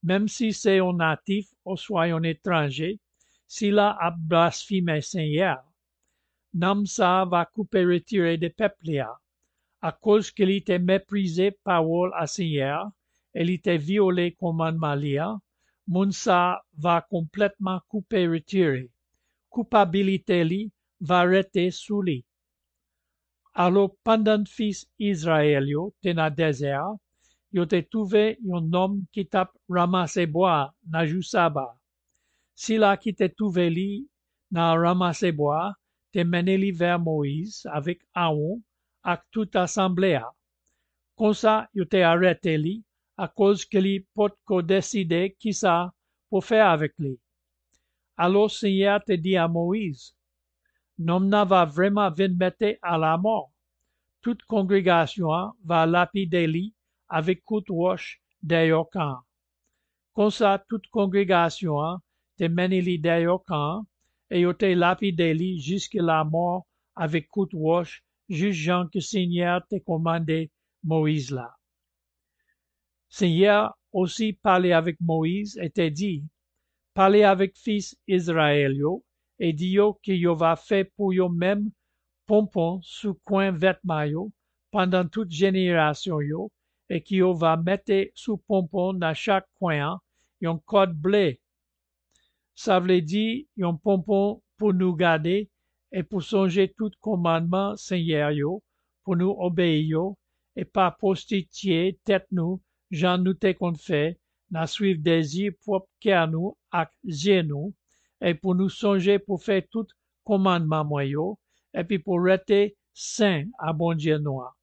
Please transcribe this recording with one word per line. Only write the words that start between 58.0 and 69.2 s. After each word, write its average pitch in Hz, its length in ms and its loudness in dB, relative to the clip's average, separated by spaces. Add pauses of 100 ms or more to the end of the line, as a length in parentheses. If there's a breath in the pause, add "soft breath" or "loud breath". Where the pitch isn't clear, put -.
dèyò 165 480 2
kanp." 143 340 -6 (920)
Konsa 208 340 2 (160)
tout 220 240 -8
kongregasyon 185 880 0
an 170 220 -6 (380)
te 170 80 0
mene 180 320 0
li 180 180 -2
dèyò 170 460 2
kanp, 165 440 -4 (420)
e - 100 -2
yo 175 120 2
te 196 220 0
lapide 175 600 2
li 175 240 -2
jiske 180 420 -6
la 165 240 2
mò 165 240 -2 (480)
avèk 160 320 -4
kout 196 240 -4
wòch, 165 380 -2 (380)
jis 190 280 -2
jan 175 320 -2
ke 185 120 -6
Seyè 175 680 -2